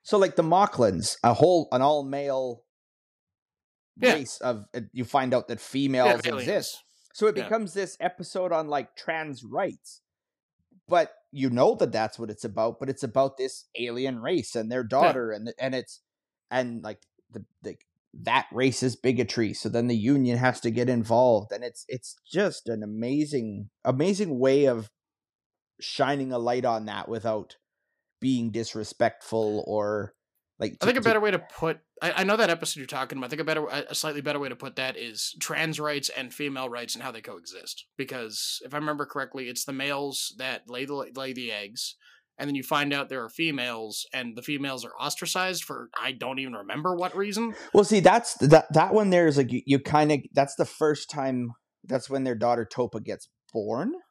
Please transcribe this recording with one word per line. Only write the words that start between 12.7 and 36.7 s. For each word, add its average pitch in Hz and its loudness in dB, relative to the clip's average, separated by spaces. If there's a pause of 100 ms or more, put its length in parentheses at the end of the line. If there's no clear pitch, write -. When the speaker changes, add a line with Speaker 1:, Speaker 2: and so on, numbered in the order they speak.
Speaker 1:
but 135 -4
it's 135 -6
about 135 0
this - -6
alien 120 -6
race 123 -2
and 110 -4
their 127 -2
Speaker 2:
Yeah. 117 -6
Speaker 1:
daughter, 131 2
and, 107 -8
and 131 -4
it's, - -8 (500)
and, 120 -2
like, 107 -12 (300)
the, 113 -12 (200)
the, 104 -10 (360)
that 113 0
race 127 2
is 123 -2
bigotry, 120 0
so - -8
then 117 0
the 117 0
union 123 2
has 127 2
to 120 -2
get 120 0
involved, 117 4
and 110 -8
it's, - -12
it's - -12 (160)
just - -2
an 110 -4
amazing, 113 -4 (120)
amazing 165 0
way 135 6
of 117 0 (880)
shining 135 -2
a 127 -2
light 120 0
on 113 0
that 101 -8
without 110 -4 (640)
being 120 0
disrespectful 110 -2
or, 104 -2 (440)
like, 107 -4
Speaker 2:
I - -16
Speaker 1:
to, - -4
Speaker 2:
think 247 2
a 247 0
Speaker 1:
to - -8
Speaker 2:
better 220 4
way 208 2
to 180 0
put, - -6 (200)
I, 175 0
I - 2
know 202 2
that 220 4
episode 165 -2
you're 131 -12
talking 135 -6
about. 127 -8
I - -12
think 156 -6
a 156 -2
better, 156 0
a, 139 -4
a 151 -10
slightly 147 -4
better 147 -4
way 139 -6
to 123 -8
put 135 -12
that 131 -4
is 110 -8
trans 156 -4
rights 147 -2
and 127 -8
female 135 -6
rights 120 -8